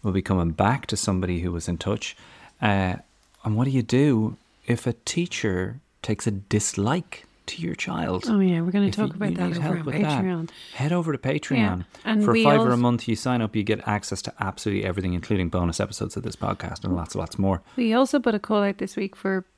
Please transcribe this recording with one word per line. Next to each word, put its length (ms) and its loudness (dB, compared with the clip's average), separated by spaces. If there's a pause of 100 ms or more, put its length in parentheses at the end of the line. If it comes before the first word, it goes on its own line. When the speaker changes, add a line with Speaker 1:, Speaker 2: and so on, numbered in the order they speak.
Speaker 1:
We'll 120 0
be 80 2
coming 300 2
back 340 0
to 100 -2
somebody 440 0
who 120 -2
was 160 -4
in 80 0
touch. 400 -4 (460)
Uh, 320 2 (500)
and 120 0
what 80 2
do 60 0
you 120 2
do 560 2 (280)
if 200 0
a 80 0 (100)
teacher 760 -2 (200)
takes 260 -2
a 40 2
dislike 960 -2 (200)
to 160 -12
your 120 -4
child? 520 -4
Speaker 2:
Oh, 140 4
yeah, 220 4
we're 100 0
gonna 160 4
Speaker 1:
If 80 0
Speaker 2:
talk 140 0
Speaker 1:
you, 60 -12
Speaker 2:
about 140 -2
Speaker 1:
you 60 -2
Speaker 2:
that 120 -2
Speaker 1:
need 100 -2
Speaker 2:
over 40 -2
Speaker 1:
help 180 0
Speaker 2:
on 40 -8
Speaker 1:
with 180 -2
that, 220 2
Speaker 2:
Patreon. 260 -2 (240)
Speaker 1:
head 180 0
over 200 0
to 60 -2
Patreon. 380 0 (220)
Speaker 2:
Yeah, 40 -6 (240)
and 180 2
Speaker 1:
For 80 4
Speaker 2:
we 120 6
Speaker 1:
fiver 240 6
a 40 4
Speaker 2:
als- 80 4
Speaker 1:
month, 260 2
you 80 0
sign 280 0
up, 120 -4
you 80 2
get 240 0
access 360 -2
to 180 -8
absolutely 440 -2
everything, 280 -2
including 380 0
bonus 280 0
episodes 380 -4
of 80 -6
this 120 -8
podcast 480 -6
and 120 0
lots, 180 -6
lots 240 -6
more. 220 2 (160)
Speaker 2:
We 160 2
also 260 2
put 160 2
a 40 0
call 240 0
out 160 -2
this 180 -6
week 180 -4
for 300 -2 (140)